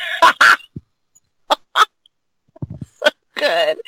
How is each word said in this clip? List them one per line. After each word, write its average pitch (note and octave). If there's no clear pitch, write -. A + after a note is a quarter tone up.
<laughs> A4
So -
good. -